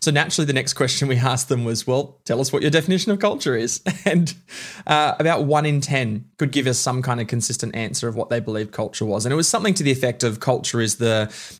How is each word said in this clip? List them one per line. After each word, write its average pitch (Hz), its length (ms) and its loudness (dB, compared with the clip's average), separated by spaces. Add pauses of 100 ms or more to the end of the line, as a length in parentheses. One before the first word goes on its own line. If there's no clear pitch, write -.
So - 100 2
naturally, 151 340 2
the 143 60 0
next 131 220 -2
question 139 340 0
we 131 80 2
asked 127 320 2
them 120 160 0
was, 113 240 -4
"Well, 135 380 -2
tell 120 160 0
us 135 100 -4
what 147 100 0
your 151 100 2
definition 175 420 2
of 196 60 -2
culture 175 360 0
is." 113 300 -2
<laughs> 185 200 -4
And, 175 280 2 (520)
uh, 151 320 2
about 156 280 2
one 147 200 4
in 147 140 2
ten 127 460 -2 (140)
could 139 120 0
give 131 160 2
us 123 100 2
some 127 240 0
kind 123 200 0
of 110 60 -4
consistent 120 460 -4
answer 113 360 -4
of 110 80 -6
what 113 120 -4
they 117 120 0
believed 107 320 -4
culture 110 320 -4
was. 107 200 0
And 127 60 0
it 147 60 2
was 160 100 2
something 214 280 2
to - 80 -2
the 139 80 4
effect 127 340 0
of, 107 160 -2
"Culture 120 400 0
is 110 160 0
the 110 320 2 (300)